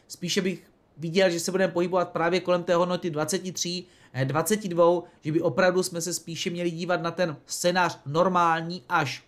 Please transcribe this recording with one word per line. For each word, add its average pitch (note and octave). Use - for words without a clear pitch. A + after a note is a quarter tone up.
spíše F3+
bych E3+
viděl, E3
že E3+
se F#3
budeme F#3
pohybovat F3
právě E3+
kolem F3
té F3
hodnoty F3+
dvaceti D#3+
tří, F3
eh, C3
dvaceti E3+
dvou, E3+
že D#3
by E3
opravdu F3+
jsme E3+
se E3+
spíše E3+
měli F3
dívat E3+
na E3
ten E3+
scénář F3
normální E3+
až D#3